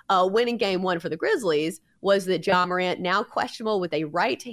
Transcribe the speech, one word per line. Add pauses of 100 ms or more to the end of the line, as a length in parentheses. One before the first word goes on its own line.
uh,
winning
game
one
for
the
Grizzlies (200)
was
that
Ja
Morant,
now
questionable
with
a
right (120)